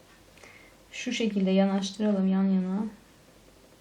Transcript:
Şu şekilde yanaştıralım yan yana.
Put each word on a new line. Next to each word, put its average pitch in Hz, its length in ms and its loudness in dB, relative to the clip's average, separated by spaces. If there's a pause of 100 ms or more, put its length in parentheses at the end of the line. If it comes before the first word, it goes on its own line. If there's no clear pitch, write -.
(920)
Şu - 200 -8
şekilde 202 380 0
yanaştıralım 196 800 0
yan 190 160 2
yana. 190 400 0 (960)